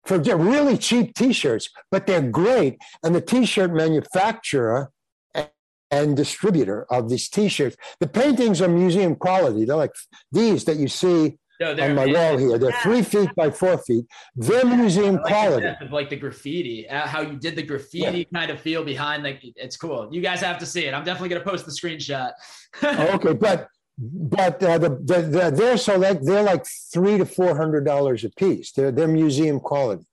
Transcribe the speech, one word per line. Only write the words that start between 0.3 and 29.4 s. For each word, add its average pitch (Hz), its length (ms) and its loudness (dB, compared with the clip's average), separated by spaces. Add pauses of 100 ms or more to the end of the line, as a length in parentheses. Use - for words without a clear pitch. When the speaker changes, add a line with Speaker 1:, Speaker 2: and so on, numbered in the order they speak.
Speaker 1:
really 254 400 4
cheap - 380 0
T-shirts, 151 540 0 (220)
but 190 160 -2
they're 180 140 2
great. 151 560 2 (260)
And 165 100 2
the 175 80 2
T-shirt 196 520 0
manufacturer 156 1160 0 (440)
a-, 151 140 -6 (420)
and 147 240 2
distributor 135 720 0
of 123 200 -2
these 127 200 -4
T-shirts, 160 460 -2 (240)
the 165 80 -2
paintings 226 540 2
are 185 80 4
museum 175 460 2
quality. 151 500 0
They're 135 100 0
like - 180 -2 (380)
these 202 340 2
that 156 120 0
you 143 100 0
see 160 500 2 (220)
Speaker 2:
No, 160 160 -4
they're 147 160 0
Speaker 1:
on 143 40 2
my 135 100 2
Speaker 2:
amazing. 147 160 4
Speaker 1:
wall 156 160 2
here. 127 200 2
They're 123 140 2
Speaker 3:
Yeah. - 100 -4
Speaker 1:
three 226 220 2
feet 202 320 2
by 156 160 2
four 180 260 0
feet. 120 280 -2 (300)
They're 196 300 2
museum 208 520 4
Speaker 2:
I - 0 -
like - 60 -2
the - 60 -2
Speaker 1:
quality. 196 380 2
Speaker 2:
depth - 160 -8
of, 131 80 -14
like, 143 180 -4
the 143 60 -8
graffiti, 135 760 -8
uh, 147 160 -6
how 151 160 -6
you 151 160 -8
did 156 180 -8
the 156 60 -8
graffiti 170 680 -6
Speaker 1:
Yeah. 175 80 -6
Speaker 2:
kind 165 100 -4
of 156 100 -10
feel 160 240 -4
behind, 147 400 -6
like, 139 160 -8 (160)
it's 127 220 -14
cool. 123 340 -8
You 175 100 -6
guys 180 200 -4
have 175 160 -4
to 165 80 -12
see 165 220 -6
it. 135 80 -6
I'm 147 80 -8
definitely 180 260 -6
gonna 175 160 -6
post 190 220 -6
the 151 40 -14
screenshot. 139 600 -8 (260)
<laughs> - 240 -14
Speaker 1:
Oh, 254 360 0
okay, 160 160 2
but, 190 340 0 (320)
but, 170 640 -2
uh, 170 160 2
the, 165 100 2
the, 147 320 0
the, 165 340 0
they're 226 220 4
so, 196 220 2
like, 190 240 2
they're, 190 180 2
like, 196 240 2 (260)
three 196 280 2
to 180 60 2
four 180 300 0
hundred 156 300 0
dollars 139 380 0
a 113 80 -6
piece. - 400 -2
They're, 135 200 0
they're 156 160 2
museum 156 520 2